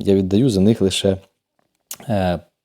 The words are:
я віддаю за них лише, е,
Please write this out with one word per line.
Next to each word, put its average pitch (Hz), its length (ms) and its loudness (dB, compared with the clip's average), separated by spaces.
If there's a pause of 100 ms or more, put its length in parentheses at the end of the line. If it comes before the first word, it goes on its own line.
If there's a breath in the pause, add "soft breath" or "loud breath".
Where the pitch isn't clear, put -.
я 98 140 2
віддаю 98 340 2
за 95 120 0
них 110 200 2
лише, 95 360 0 (920)
е, 92 300 -2 (260)